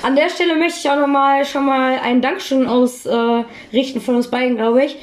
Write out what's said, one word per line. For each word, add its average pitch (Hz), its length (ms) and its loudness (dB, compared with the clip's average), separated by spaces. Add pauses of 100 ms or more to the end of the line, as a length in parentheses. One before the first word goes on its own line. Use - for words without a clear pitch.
An 269 140 2
der 311 120 4
Stelle 349 280 0
möchte 330 220 0
ich 294 100 -2
auch 285 100 2
nochmal 277 460 2
schon 277 200 -2
mal 262 380 0
ein 247 180 -2
Dankeschön 269 460 -2
ausrichten 233 1300 -2
von 247 160 0
uns 240 120 -2
beiden, 247 280 -2
glaub 226 200 2
ich, 285 260 0